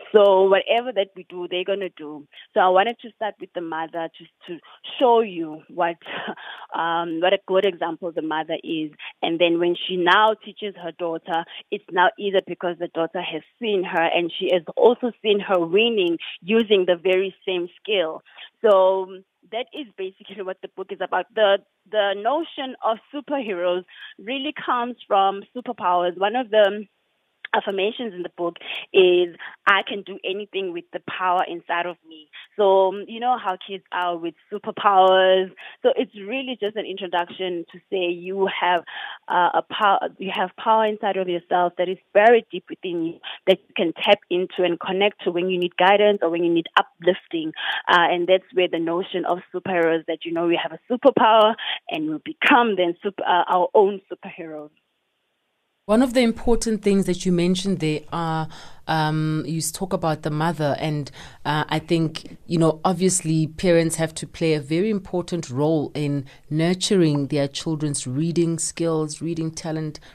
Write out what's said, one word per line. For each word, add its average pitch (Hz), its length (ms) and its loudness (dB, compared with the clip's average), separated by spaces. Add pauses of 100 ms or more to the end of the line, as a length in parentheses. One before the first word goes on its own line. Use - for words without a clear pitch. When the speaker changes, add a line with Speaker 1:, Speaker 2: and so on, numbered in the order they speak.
(140)
Speaker 1:
So 202 360 8
whatever 226 420 2
that 196 240 -2
we 185 140 -18
do, 180 200 -10
they're 180 140 -4
gonna 196 340 -4
do. 151 300 -14 (260)
So 220 60 2
I 185 80 4
wanted 196 320 2
to 233 160 -18
start 208 240 -8
with 185 140 -18
the 180 80 -10
mother, 165 480 -8 (100)
just 165 100 -20 (180)
to 170 120 -12 (400)
show 233 220 6
you 165 480 -8
what, 170 260 -4 (400)
<laughs> - 420 -16
um, 165 440 -4
what 185 120 2
a 196 140 0
good 190 180 2
example 170 460 -4
the 165 100 -6
mother 156 420 -4
is. 156 280 -6 (320)
And 165 160 -2
then 170 200 4
when 175 160 2 (120)
she 185 80 -4
now 196 480 4
teaches 202 320 -12
her 175 160 -12
daughter, 165 540 -6 (260)
it's 208 180 -8
now 180 200 4 (100)
either 196 260 0
because 175 340 -6
the 170 100 -6
daughter 165 320 -4
has 165 200 -8 (180)
seen 208 240 -2
her 180 200 0
and 170 340 0
she 185 140 -2
has 175 100 2 (140)
also 240 360 4 (120)
seen 208 160 4
her 196 200 0
winning 175 580 2 (240)
using 208 440 2
the 180 160 2
very 185 320 0 (140)
same 180 220 -4 (120)
skill. 175 400 -2 (400)
So 190 600 2 (320)
that 247 200 -8
is 285 140 -12 (100)
basically 196 460 -12
what 185 180 -10
the 190 140 -14
book 190 160 -12
is 185 100 -12
about. 185 320 -4
The, 202 260 4 (300)
the 202 280 0
notion 262 640 -4
of 226 140 -2 (180)
superheroes 190 720 -4 (340)
really 269 340 -6
comes 247 440 -4 (100)
from 196 360 2 (120)
superpowers. 180 640 -2
One 202 180 0
of 247 140 -4
the 208 360 2 (680)
affirmations 208 600 -4
in 180 100 -10
the 170 140 -10
book 175 180 -4 (360)
is, 180 420 4 (320)
"I 196 220 4
can 202 140 -6
do 185 240 -14
anything 190 480 -6
with 170 180 -10
the 175 80 -10 (100)
power 180 380 0
inside 170 380 -6
of 175 100 -8 (120)
me." 156 200 -20 (300)
So, 190 320 6
um, 196 180 -6
you 226 140 -12
know 247 160 0
how 208 180 -4 (100)
kids 190 280 -12
are 180 240 -2
with 165 160 -8 (180)
superpowers. 190 1000 4 (320)
So 247 140 4
it's - 200 -2
really 240 440 -8
just 208 160 -4
an 202 100 -6
introduction 180 840 -6
to 180 80 -20 (100)
say 185 200 -2
you 185 380 -2
have, 175 360 0 (460)
uh, 175 240 2
a 165 80 2 (100)
power, 196 460 2
you 190 160 -8
have 185 240 -4
power 220 280 2
inside 208 300 -2
of 190 140 -2
yourself 175 480 0
that 180 100 0
is 185 100 -6 (160)
buried 226 380 6
deep 175 180 -10
within 170 360 -6
you 170 140 -8 (280)
that 185 180 4
you - 120 -20
can 170 160 0
tap - 260 2 (100)
into 180 340 -2
and 170 160 0
connect 190 440 -2
to 185 80 0
when 175 180 -2
you 185 80 -2
need 175 200 -4
guidance 202 440 4
or 165 80 0
when 170 140 0
you 170 100 2
need 165 220 0
uplifting. 170 800 -4 (340)
Uh, 170 240 4
and 175 160 0
that's 185 160 4 (100)
where 180 140 2
the 165 120 -4
notion 170 440 -4
of 175 160 -2 (160)
superheroes, 170 520 0
that, 160 180 -6
you 165 80 -6
know, 170 140 -2
we 170 140 0
have 160 120 -8
a 165 60 -14 (140)
superpower 226 600 4 (340)
and 156 200 -4
we 156 160 -4
become 226 500 2
then 175 260 0
super, 202 220 -6
uh, 175 240 2
our 180 260 2
own 202 280 4 (100)
superheroes. 160 580 -14 (1160)
Speaker 2:
One 214 140 4
of 254 120 0
the 254 60 4
important 226 640 2
things 196 240 2
that 180 200 -4
you 185 60 2
mentioned 185 480 0
there 151 220 0 (100)
are, 160 380 -4 (400)
um, 156 580 0
you 160 120 -4
s-, 156 120 -4
talk 190 220 -6
about 156 300 -2
the 160 60 -4
mother, 151 500 -2
and, 147 300 -4 (360)
uh, 151 240 0
I 156 100 0
think, 160 560 -2 (100)
you - 120 -2
know, 160 260 2
obviously 160 640 0
parents 165 480 2
have 160 200 -2
to 147 120 -10
play 160 260 0
a 151 60 0
very 160 300 -2
important 180 600 -4
role 147 460 0
in 143 300 -4 (240)
nurturing 165 800 2
their 143 200 0
children's 151 580 -4
reading 165 540 -2
skills, 156 640 -4
reading 165 280 -4
talent, 156 520 -8 (140)